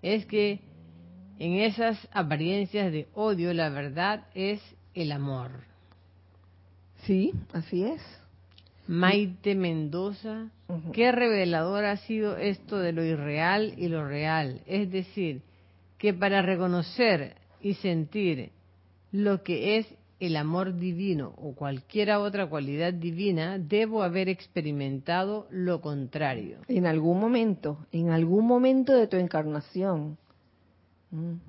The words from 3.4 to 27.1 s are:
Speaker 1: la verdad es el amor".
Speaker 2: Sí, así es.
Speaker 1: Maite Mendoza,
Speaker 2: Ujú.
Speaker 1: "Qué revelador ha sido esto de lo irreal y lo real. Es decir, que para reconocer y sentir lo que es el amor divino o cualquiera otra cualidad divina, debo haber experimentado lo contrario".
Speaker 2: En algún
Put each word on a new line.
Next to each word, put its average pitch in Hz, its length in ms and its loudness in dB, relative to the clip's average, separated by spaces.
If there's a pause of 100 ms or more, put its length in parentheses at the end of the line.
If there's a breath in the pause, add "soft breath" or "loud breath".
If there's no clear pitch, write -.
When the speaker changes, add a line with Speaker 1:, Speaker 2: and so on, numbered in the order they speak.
Speaker 1:
la 165 160 0
verdad 147 680 -4
es 202 260 -4 (320)
el 160 180 -4
amor". 135 380 -4 (1600)
Speaker 2:
Sí, 190 260 2 (180)
así 175 320 -4
es. 294 180 -4 (880)
Speaker 1:
Maite 185 680 0
Mendoza, 190 920 -4 (180)
Speaker 2:
Ujú. 165 240 -8
Speaker 1:
"Qué 233 200 4
revelador 202 720 2
ha 202 120 0
sido 214 400 -2
esto 202 400 -2
de 175 140 0
lo 165 120 0
irreal 160 720 0
y 175 100 -2
lo 160 200 -2
real. 147 580 -2
Es 190 260 -2
decir, 180 500 -4 (560 soft breath)
que 208 160 2
para 196 280 4
reconocer 180 920 2 (260)
y 202 140 0
sentir 170 760 -2 (600)
lo 196 320 2
que 175 340 0
es 220 100 -2 (320)
el 170 160 -2
amor 175 420 -2
divino 175 600 -2
o 143 180 -12
cualquiera 202 640 0
otra 202 280 -2
cualidad 151 460 -2
divina, 170 640 -2
debo 208 460 0
haber 185 260 0
experimentado 170 1200 -4
lo 180 320 -2
contrario". 135 840 -4
Speaker 2:
En 185 180 2
algún 165 340 4